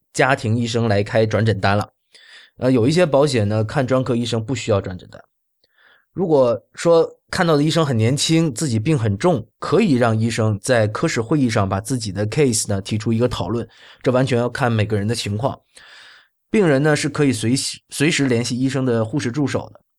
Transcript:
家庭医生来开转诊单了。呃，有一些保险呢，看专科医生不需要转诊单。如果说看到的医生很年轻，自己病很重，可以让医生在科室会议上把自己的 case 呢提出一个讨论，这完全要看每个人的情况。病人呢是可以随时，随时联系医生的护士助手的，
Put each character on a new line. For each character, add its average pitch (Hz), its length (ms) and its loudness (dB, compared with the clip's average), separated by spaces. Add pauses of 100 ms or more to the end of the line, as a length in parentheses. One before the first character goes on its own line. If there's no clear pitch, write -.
(120)
家 135 240 2
庭 110 220 -2
医 117 80 -2
生 117 200 -2
来 104 160 2
开 113 220 0
转 110 180 0
诊 107 160 0
单 98 160 0
了。 104 140 -2 (720)
呃， 131 140 0
有 123 160 4
一 - 20 4
些 175 160 2
保 139 180 2
险 123 220 0
呢， 107 160 0
看 127 240 -2
专 131 160 0
科 123 140 -2
医 117 100 -4
生 113 180 -4
不 139 80 -6
需 113 200 -2
要 98 80 2
转 92 180 -8
诊 - 120 -20
单。 - 120 -20 (920)
如 185 140 -4
果 131 340 4 (140)
说 165 340 4 (220)
看 180 160 0
到 156 100 4
的 143 60 2
医 160 80 2
生 156 160 2
很 131 100 -2
年 113 200 2
轻， 160 360 0
自 165 140 -4
己 113 140 0
病 156 180 0
很 107 180 0
重， 151 320 0 (120)
可 165 200 0
以 196 120 2
让 117 260 2
医 113 100 0
生 110 320 0
在 113 280 2
科 110 180 -2
室 127 160 -2
会 156 160 0
议 127 100 2
上 107 200 0
把 98 120 -2
自 131 160 -4
己 110 140 -6
的 101 160 -4
case 127 400 0
呢 98 160 -4
提 110 160 -4
出 117 140 -2
一 110 60 0
个 123 100 2
讨 95 200 -6
论， 117 200 -4 (340)
这 131 80 0
完 127 160 2
全 120 100 0
要 120 120 0
看 123 240 -2
每 107 120 0
个 107 140 -2
人 104 80 -2
的 117 80 -2
情 104 240 -4
况。 135 180 -4 (920)
病 208 160 2
人 135 160 4
呢 151 140 4
是 151 120 -4
可 151 160 0
以 135 80 4
随 113 220 0
时， - 240 -6 (120)
随 151 200 0
时 143 160 0
联 120 180 0
系 117 140 -4
医 131 100 0
生 131 160 -2
的 113 200 0
护 135 160 -4
士 120 100 -4
助 135 160 -2
手 - 260 -6
的， - 80 -20 (180)